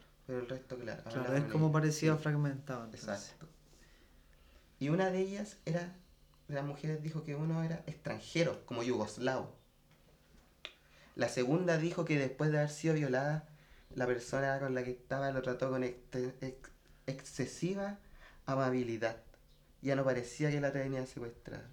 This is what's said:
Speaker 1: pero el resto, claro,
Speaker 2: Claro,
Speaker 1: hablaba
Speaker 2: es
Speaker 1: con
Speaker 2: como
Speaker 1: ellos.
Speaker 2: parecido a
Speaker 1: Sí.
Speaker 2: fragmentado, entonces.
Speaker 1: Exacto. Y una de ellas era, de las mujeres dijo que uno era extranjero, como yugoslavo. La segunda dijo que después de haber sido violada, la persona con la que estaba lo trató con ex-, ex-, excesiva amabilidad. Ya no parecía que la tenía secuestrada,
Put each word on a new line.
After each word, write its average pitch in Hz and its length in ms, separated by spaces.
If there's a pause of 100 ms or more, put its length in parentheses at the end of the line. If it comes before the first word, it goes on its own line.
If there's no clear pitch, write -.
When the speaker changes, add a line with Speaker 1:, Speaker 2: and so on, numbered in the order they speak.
(260)
Speaker 1:
pero 127 140
el 123 80
resto, 131 280
claro, 110 280
Speaker 2:
Claro, 131 160
Speaker 1:
hablaba 131 160
Speaker 2:
es 147 80
Speaker 1:
con - 80
Speaker 2:
como 156 140
Speaker 1:
ellos. 151 60
Speaker 2:
parecido 156 420
a - 20
Speaker 1:
Sí. 151 80
Speaker 2:
fragmentado, 139 600
entonces. 110 240
Speaker 1:
Exacto. - 380 (1300)
Y 139 80
una 185 220
de 185 100
ellas 202 460
era, 175 300 (520)
de 147 60
las 139 100
mujeres 151 360
dijo 156 220
que 143 140
uno 160 260
era 165 240
extranjero, 147 800
como 120 160
yugoslavo. 123 720 (1600)
La 120 140
segunda 160 500
dijo 170 260
que 156 140
después 139 320
de 151 80
haber 147 120
sido 156 240
violada, 147 540 (460)
la 127 120
persona 135 520
con 135 160
la 127 80
que 123 80
estaba 135 400
lo 135 120
trató 131 280
con 127 140
ex-, 123 120 (440)
ex-, - 300 (360)
excesiva 196 920 (480)
amabilidad. 127 720 (640)
Ya 135 120
no 139 100
parecía 131 460
que 143 100
la 135 120
tenía 135 340
secuestrada, 120 680